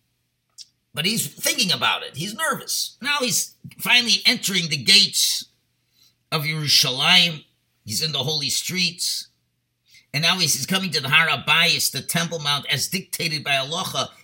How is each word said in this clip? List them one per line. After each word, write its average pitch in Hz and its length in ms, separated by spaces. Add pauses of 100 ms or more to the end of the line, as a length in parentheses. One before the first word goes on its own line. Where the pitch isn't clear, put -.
(960)
but 147 120
he's 220 200
thinking 226 460
about 113 300
it. 73 140
He's 196 180
nervous. - 680
Now 294 200
he's - 360 (220)
finally 233 480
entering 190 420
the 151 80
gates 190 720 (840)
of 156 140
Yerushalayim. 156 1000 (400)
He's - 180
in 156 100
the - 60
holy 147 320
streets. - 800 (840)
And 147 80
now 175 160
he's, 160 160
he's 135 120
coming 190 240
to 151 100
the 131 80
Har 160 180
HaBayis, 151 640
the 135 120
Temple 165 360
Mount, 143 320
as 143 160
dictated 165 560
by 143 100
Halacha. 139 560 (160)